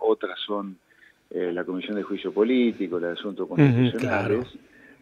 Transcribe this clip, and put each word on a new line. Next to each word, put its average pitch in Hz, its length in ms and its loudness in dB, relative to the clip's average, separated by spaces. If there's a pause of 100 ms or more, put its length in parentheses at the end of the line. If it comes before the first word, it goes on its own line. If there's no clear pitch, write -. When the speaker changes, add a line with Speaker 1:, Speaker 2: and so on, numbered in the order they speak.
Speaker 1:
otras 104 440 0
son, 98 320 -6 (540)
eh, 90 200 -2
la 87 120 -4
Comisión 92 320 -6
de 98 80 -4
Juicio 95 280 -6
Político, 110 680 2
la 85 80 -4
de 87 60 -4
Asuntos 92 360 -6
Speaker 2:
Ujú, - 60 -6
Speaker 1:
Constitucionales, 127 440 6
Speaker 2:
claro. 117 440 0 (580)